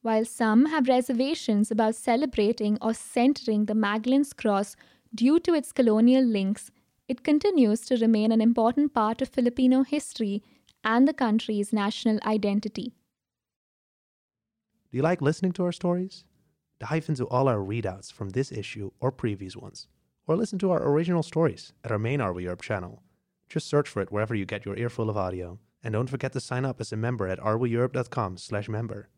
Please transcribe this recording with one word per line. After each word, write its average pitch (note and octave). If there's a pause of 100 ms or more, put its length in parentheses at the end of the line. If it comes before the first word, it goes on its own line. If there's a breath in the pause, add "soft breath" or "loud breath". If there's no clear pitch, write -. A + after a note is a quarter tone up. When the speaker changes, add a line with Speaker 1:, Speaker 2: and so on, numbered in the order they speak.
Speaker 1:
While A3
some A3+
have D4+
reservations B3
about A3
celebrating A3+
or A3+
centering A3+
the G#3+
Magellan's A3
Cross G3+ (400 soft breath)
due C4
to E4+
its C#4+
colonial A#3+
links, G3+ (360)
it B3+
continues D4
to B3+
remain A3+
an A3
important A#3
part A3+
of B3+
Filipino B3+
history G#3+ (400 soft breath)
and A#3+
the D#4
country's G#3+
national G#3+
identity. G#3 (2000)
Speaker 2:
Do B2
you C3+
like E3+
listening D#3+
to F3+
our F3
stories? F3+ (560)
Dive D#3
into B2
all C3
our A2+
readouts G2
from G2
this C3
issue G2+ (100)
or C3
previous G2+
ones, - (380)
or D#3
listen G#3
to F#3+
our D#3
original E3
stories - (100)
at -
our G#2+
main B2
Are F#2+
We F2+
Europe F2+
channel. F#2 (460)
Just -
search D3
for G#2
it F#2
wherever G#2+
you G2
get -
your G2+
earful A2+
of G#2
audio, F2+ (240)
and A2+
don't B2
forget C3
to B2+
sign B2+
up B2+
as A#2
a G#2+
member A2
at F#2
are G#2+
we B2
europe B2
dot B2+
com F#2+
slash G2+
member. G#2+